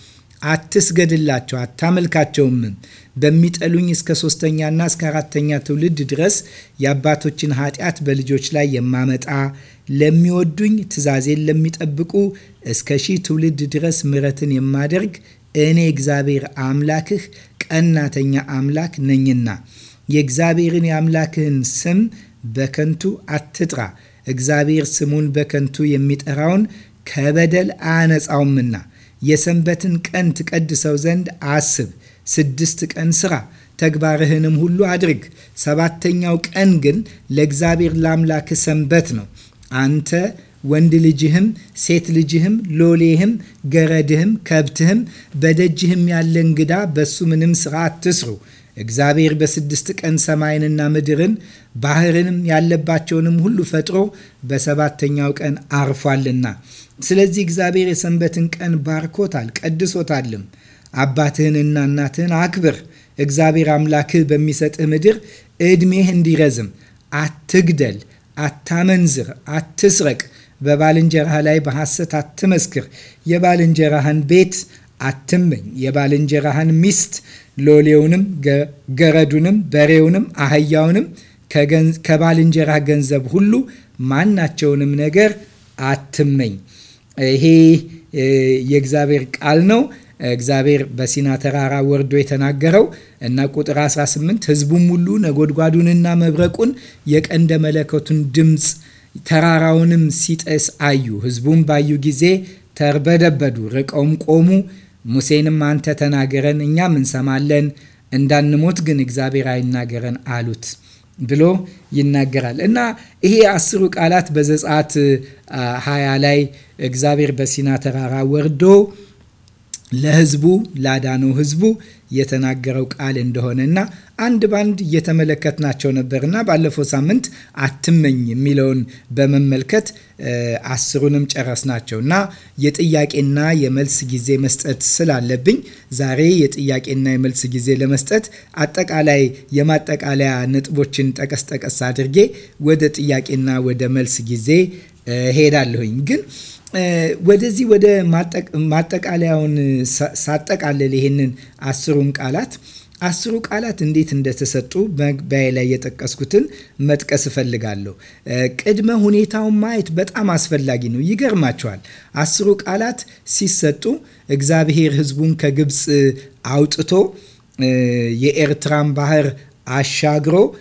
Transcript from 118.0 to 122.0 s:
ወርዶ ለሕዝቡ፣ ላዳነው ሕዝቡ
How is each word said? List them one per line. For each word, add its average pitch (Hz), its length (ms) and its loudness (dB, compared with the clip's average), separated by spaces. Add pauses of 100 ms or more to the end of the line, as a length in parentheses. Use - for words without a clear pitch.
ወርዶ 147 360 0 (1300)
ለሕዝቡ፣ 147 500 4 (360)
ላዳነው 131 540 0
ሕዝቡ 147 300 0 (480)